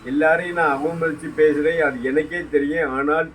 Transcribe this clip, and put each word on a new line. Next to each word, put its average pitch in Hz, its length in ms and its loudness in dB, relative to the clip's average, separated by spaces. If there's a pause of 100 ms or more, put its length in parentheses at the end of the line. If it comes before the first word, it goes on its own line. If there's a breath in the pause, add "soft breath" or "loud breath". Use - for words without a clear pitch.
எல்லாரையும் 160 520 2
நான் 151 220 2
அவமதிச்சு 160 580 -4
பேசுறேன், 156 420 4
அது 135 240 0
எனக்கே 156 480 -2
தெரியும், 147 400 0
ஆனால் 151 440 -2